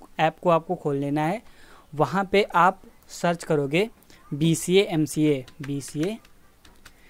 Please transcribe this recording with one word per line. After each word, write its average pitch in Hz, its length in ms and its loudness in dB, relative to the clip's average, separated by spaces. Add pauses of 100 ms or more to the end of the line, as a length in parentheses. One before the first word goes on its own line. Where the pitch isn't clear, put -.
(200)
ऐप 160 220 0
को 180 80 2
आपको 165 240 0
खोल 147 220 -4
लेना 143 300 -2
है। 202 160 -4 (520)
वहाँ 151 380 0
पे 196 220 4
आप 175 260 4 (280)
सर्च 175 360 -4
करोगे 156 440 0 (460)
बीसीए 165 480 2
एमसीए, 151 600 0 (180)
बीसीए 147 560 -6 (920)